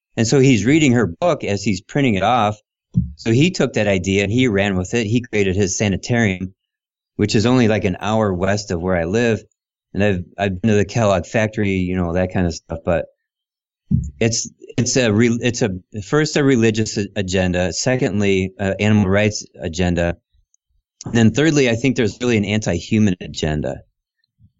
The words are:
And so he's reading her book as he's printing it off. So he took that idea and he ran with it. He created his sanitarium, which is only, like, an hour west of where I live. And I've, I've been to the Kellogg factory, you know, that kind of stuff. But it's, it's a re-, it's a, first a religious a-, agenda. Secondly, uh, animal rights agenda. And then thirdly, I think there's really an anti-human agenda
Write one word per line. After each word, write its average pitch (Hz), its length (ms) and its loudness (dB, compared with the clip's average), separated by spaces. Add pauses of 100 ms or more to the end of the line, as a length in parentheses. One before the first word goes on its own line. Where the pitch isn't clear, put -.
(160)
And 113 100 2
so 143 120 2
he's 131 260 4
reading 147 280 4
her 120 140 2
book 156 380 -2
as 98 180 -4
he's 98 180 -2
printing 135 340 -2
it 92 80 -2
off. 110 340 0 (600)
So - 160 -2
he 147 180 4
took 147 240 -2
that 110 120 0
idea 98 360 0
and 101 100 -2
he 127 160 2
ran 98 280 0
with 92 180 -4
it. 101 120 -2
He 113 140 0
created 98 360 -2
his 98 200 0
sanitarium, 95 800 -2 (640)
which - 180 0
is 107 100 2
only, 120 240 4
like, 104 160 0
an 92 160 -2
hour 107 320 0
west 95 380 -2
of 87 100 -4
where 92 160 0
I 82 80 0
live. 110 380 0 (500)
And 98 100 -2
I've, 95 220 0 (140)
I've 95 240 -2
been 113 80 2
to 104 60 4
the 101 80 2
Kellogg 98 420 0
factory, 107 460 -2
you 92 240 -2
know, 87 180 -2
that 90 180 -2
kind 92 140 0
of 80 80 -4
stuff. - 300 -10
But 85 220 0 (1120)
it's, - 320 -2 (280)
it's 117 180 -2
a 120 160 4
re-, 117 300 4
it's 120 200 -2
a, 110 80 0 (320)
first 151 340 0
a 151 80 4
religious 113 520 2
a-, 101 180 -2
agenda. 92 600 0
Secondly, 101 840 0
uh, 98 220 -2
animal 104 280 4
rights 104 380 0 (140)
agenda. 85 560 -2 (880)
And 113 100 -6
then 113 180 4
thirdly, 147 360 2
I 117 60 2
think 120 220 0
there's 110 240 -2
really 123 180 0
an 101 60 0
anti-human 104 760 0
agenda 76 640 -6 (760)